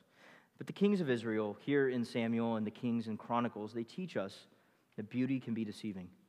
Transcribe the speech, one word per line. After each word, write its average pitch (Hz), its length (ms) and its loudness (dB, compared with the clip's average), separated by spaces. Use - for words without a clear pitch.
But 143 100 -10
the - 60 -8
kings 202 280 4
of 143 80 2
Israel, 110 520 2
here 139 260 4
in 127 160 2
Samuel 117 520 2
and 110 100 0
the 107 60 -2
kings 117 360 -2
in 110 80 -4
Chronicles, 113 580 -2
they 117 100 -4
teach 175 340 -8
us - 300 -6
that 107 140 -8
beauty 127 300 0
can 117 140 -4
be 110 120 -2
deceiving, 98 420 -8